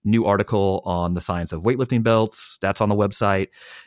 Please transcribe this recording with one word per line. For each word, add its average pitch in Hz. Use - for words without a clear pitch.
New 110
article 101
on 87
the 87
science 87
of 82
weightlifting 123
belts. 113
That's 98
on 104
the 104
website. 101